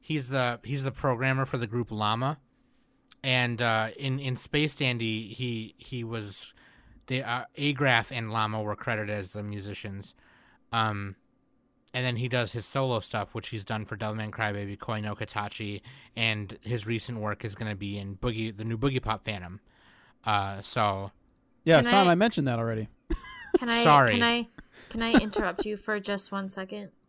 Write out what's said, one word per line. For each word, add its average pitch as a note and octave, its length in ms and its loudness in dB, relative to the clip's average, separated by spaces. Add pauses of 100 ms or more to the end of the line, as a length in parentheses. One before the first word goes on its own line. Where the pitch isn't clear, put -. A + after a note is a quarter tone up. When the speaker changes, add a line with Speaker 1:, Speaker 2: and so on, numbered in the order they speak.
Speaker 1:
He's C#3+ 300 -4
the, B2 340 0
he's C3+ 200 -4
the C3+ 80 0
programmer C3 540 2
for - 120 -4
the A#2 80 -2
group A2+ 240 -2
Llama, A2+ 480 0 (840)
and, B2 400 2
uh, A2 260 4 (100)
in, C3+ 200 -2
in C3 180 -4
Space D3+ 380 0
Dandy, A2+ 540 -2
he, A2+ 500 -6
he B2 260 -8
was A2 480 -6 (540)
the, C3 160 -2
uh, A#2+ 220 -2 (140)
Agraph C3+ 520 2
and A2+ 200 -4
Llama G#2+ 320 0
were G#2 140 -2
credited G#2+ 380 -2
as G2 180 -6
the G#2 100 -6
musicians. G2+ 720 -8 (580)
Um, G#2 440 -2 (800)
and B2 100 0
then B2 120 0
he B2 120 -2
does A#2+ 240 0
his A2+ 140 -4
solo C3 340 0
stuff, - 340 -6
which A2 140 -6
he's G#2 160 -8
done G#2+ 200 -4
for G#2+ 120 -8
Devilman G#2+ 340 -4
Crybaby, G2+ 480 -4
Koi A2 220 -4
no G#2 140 -4
Katachi, G#2 680 -6 (360)
and A2 460 -2
his A2 240 -4
recent A2+ 340 -2
work G#2 240 -4
is G#2 100 -6
gonna G#2+ 220 -4
be G2+ 220 -4
in G2 180 -8
Boogie, A2+ 400 -2
the A2 80 -8
new A2+ 120 0
Boogie C3 260 0
Pop A2 220 -2
Phantom. F#2 360 -6 (640)
Uh, G2 360 2
so G2 520 0 (520)
Speaker 2:
Yeah, D#3+ 120 8
Speaker 3:
Can C3+ 80 8
Speaker 2:
Sam, F#3 240 8
Speaker 3:
I F3 40 8
Speaker 2:
I - 40 8
mentioned F3 320 4
that A#2+ 100 0
already. A2+ 300 -2 (220)
<laughs> - 480 -2
Speaker 3:
Can A#3+ 100 0
I, A#3 160 6
Speaker 1:
Sorry. C#3 260 10
Speaker 3:
can A#3 140 4
I, A#3 240 2 (420)
can A3+ 100 -4
I A3+ 120 2
interrupt G#3 520 2
you G#3+ 120 -4
for G#3 240 -4
just G3+ 320 -4
one G3 180 -4
second? G3 380 -10 (200)